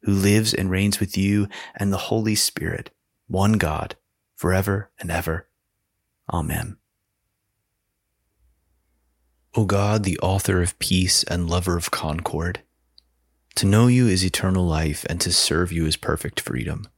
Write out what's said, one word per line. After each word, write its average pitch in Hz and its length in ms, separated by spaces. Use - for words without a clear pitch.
who 101 100
lives 101 420
and 95 160
reigns 98 300
with 98 160
you 101 320
and 98 180
the 95 40
Holy 110 380
Spirit, - 540
one 98 260
God, 78 420
forever 95 640
and 85 120
ever. 82 360
Amen. 80 480
O 113 80
God, 101 400
the 92 160
author 95 420
of 87 180
peace 90 440
and 85 260
lover 87 280
of - 140
concord, 82 720
to - 120
know 107 180
you 123 220
is 92 180
eternal 92 400
life, 78 420
and 85 140
to 90 100
serve 87 400
you 82 140
is 78 100
perfect - 440
freedom. 73 480